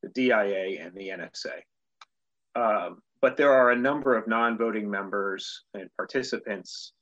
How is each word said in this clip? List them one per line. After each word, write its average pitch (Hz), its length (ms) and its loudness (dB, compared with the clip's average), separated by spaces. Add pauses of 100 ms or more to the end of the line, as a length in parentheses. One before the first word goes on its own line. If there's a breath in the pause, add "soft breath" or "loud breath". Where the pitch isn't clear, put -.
the - 60 -12
D 127 240 0
I 107 120 4
A, 95 340 -4
and 87 160 -16
the 98 160 -12
N 92 100 -10
S - 240 -14 (1120)
A. 120 40 -2
Um, 95 420 0 (180)
but 131 160 4
there 143 160 6
are 123 200 8
a 120 40 4
number 135 400 2
of 107 100 -2
non-voting 113 640 0
members 98 760 -6 (100)
and 95 220 -12
participants - 1040 -8